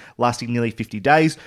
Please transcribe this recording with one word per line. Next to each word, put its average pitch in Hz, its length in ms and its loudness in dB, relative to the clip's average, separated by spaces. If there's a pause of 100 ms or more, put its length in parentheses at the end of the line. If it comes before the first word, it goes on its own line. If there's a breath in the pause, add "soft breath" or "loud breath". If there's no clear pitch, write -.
(180 loud breath)
lasting 120 340 -2
nearly 117 200 -2
fifty 110 260 -10
days. 147 480 2